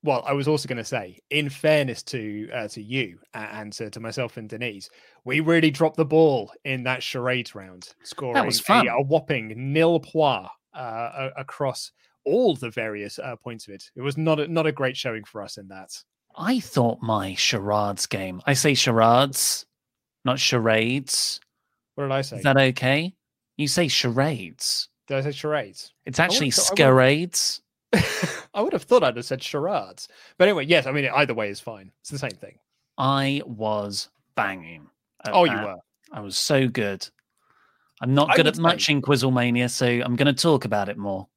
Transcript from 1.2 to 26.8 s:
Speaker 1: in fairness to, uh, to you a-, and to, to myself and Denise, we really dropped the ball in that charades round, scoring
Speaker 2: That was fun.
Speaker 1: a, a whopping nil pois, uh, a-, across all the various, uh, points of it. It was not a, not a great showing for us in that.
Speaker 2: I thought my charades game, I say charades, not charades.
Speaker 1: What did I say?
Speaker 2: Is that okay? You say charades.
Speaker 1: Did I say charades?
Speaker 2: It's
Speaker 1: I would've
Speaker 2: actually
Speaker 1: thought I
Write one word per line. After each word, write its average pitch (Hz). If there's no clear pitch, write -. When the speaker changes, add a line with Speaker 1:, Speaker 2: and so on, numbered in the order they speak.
Speaker 1:
in 147
fairness 143
to, 107
uh, 113
to 113
you 107
a-, -
and 107
to, 110
to 110
myself 117
and 110
Denise, 110
we 135
really 160
dropped 156
the 160
ball 143
in 131
that 127
charades 127
round, 95
scoring -
Speaker 2:
That 277
was 131
fun. 214
Speaker 1:
a, 117
a 127
whopping 139
nil 165
pois, 131
uh, 160
a-, 127
across -
all 190
the 123
various, 107
uh, 123
points 113
of 101
it. -
It 120
was 139
not 156
a, 147
not 165
a 151
great 131
showing 110
for 104
us -
in 98
that. 95
Speaker 2:
I 220
thought 120
my 98
charades 104
game, 95
I 139
say 143
charades, 123
not 131
charades. 117
Speaker 1:
What 143
did 135
I 135
say? 139
Speaker 2:
Is -
that 135
okay? 135
You 151
say 165
charades. 123
Speaker 1:
Did 139
I 135
say 143
charades? 139
Speaker 2:
It's 135
Speaker 1:
I 160
would've 180
Speaker 2:
actually 151
Speaker 1:
thought -
I 139